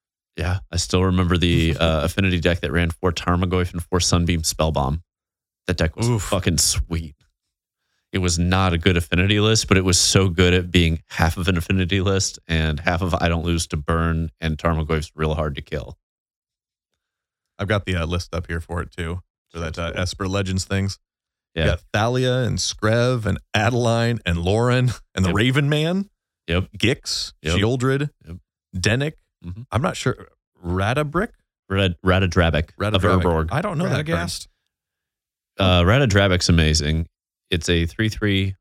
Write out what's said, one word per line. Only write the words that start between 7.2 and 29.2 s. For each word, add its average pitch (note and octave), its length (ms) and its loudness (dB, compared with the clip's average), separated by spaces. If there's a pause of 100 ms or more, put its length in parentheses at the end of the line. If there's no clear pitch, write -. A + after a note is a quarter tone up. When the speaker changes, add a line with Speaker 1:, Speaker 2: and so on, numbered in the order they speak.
Speaker 1:
It F#2+ 80 -2
was F2 200 0
not F2+ 340 2
a E2 60 0
good F2 180 2
affinity F#2 420 0
list, A2 280 2
but G2 100 4
it F#2 80 2
was F2+ 140 2
so G2 300 2
good F2+ 240 4
at F2+ 180 0
being E2 380 2
half - 280 0
of F2+ 100 -2
an F2+ 100 0
affinity F#2+ 440 0
list F#2+ 460 -2
and D#2 320 0
half F2 240 -2
of E2+ 120 -2
I E2+ 140 0
don't E2+ 160 -2
lose E2+ 220 -2
to E2 100 -6
burn E2 540 -2 (100)
and D#2+ 160 -4
Tarmogoyf's D#2+ 580 -2
real D2+ 200 -2
hard D2+ 200 -4
to D#2 60 -10
kill. - 360 -10 (1600)
Speaker 2:
I've G2 80 -4
got G2+ 180 0
the, F#2 100 -2
uh, E2 100 0
list E2+ 280 -4
up E2+ 140 -6
here E2 140 -6
for E2+ 200 -8
it - 100 -12
too, E2+ 300 -8 (280)
for E2 100 -12
that, E2 180 -8
uh, E2+ 140 -6
Speaker 1:
Cool. F#2+ 100 -6
Speaker 2:
Esper F#2 260 -6
Legends F#2 380 -2
things. G2 320 -2 (560)
You E2 100 -2
Speaker 1:
Yeah. D#2 80 2
Speaker 2:
got F2 100 -4 (120)
Thalia B2 400 2 (140)
and F#2+ 100 -2
Screv A#2 680 0
and G2 120 0 (160)
Adeline A#2 720 2
and E2+ 140 0
Lauren A#2+ 520 2 (220)
and F#2 120 2
the F2+ 40 2
Speaker 1:
Yep. F2+ 60 2
Speaker 2:
Raven C3 340 2
Man. E3 400 0 (380)
Speaker 1:
Yep. F2+ 300 0
Speaker 2:
Gix, - 640 -2
Speaker 1:
Yep. D#2+ 180 -2
Speaker 2:
Shieldred, C3+ 500 0 (160)
Speaker 1:
Yep. E2 120 -14 (380)
Speaker 2:
Dennick. A#2+ 380 -2 (320)